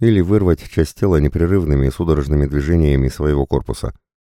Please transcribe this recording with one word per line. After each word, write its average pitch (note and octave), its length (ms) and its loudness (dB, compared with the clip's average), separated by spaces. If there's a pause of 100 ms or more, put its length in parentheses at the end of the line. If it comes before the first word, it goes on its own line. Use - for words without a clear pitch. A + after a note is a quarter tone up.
или A2 200 2
вырвать F2+ 480 0
часть - 300 -4
тела G2 220 2
непрерывными D2+ 680 0
судорожными D2 580 0
движениями C#2+ 640 0
своего C#2+ 380 -2
корпуса. - 480 -4 (440)